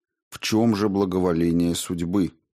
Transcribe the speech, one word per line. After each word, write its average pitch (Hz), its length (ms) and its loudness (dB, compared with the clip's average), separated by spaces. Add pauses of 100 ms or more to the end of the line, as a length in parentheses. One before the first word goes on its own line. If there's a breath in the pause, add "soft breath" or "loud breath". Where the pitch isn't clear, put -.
(300)
В - 100 -16
чём 113 340 2
же 104 140 0
благоволение 87 880 0
судьбы? 87 560 -2 (260)